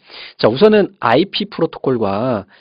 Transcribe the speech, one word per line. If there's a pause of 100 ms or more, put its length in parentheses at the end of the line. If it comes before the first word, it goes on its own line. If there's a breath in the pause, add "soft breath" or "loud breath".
(380 loud breath)
자,
우선은
아이피
프로토콜과 (140 soft breath)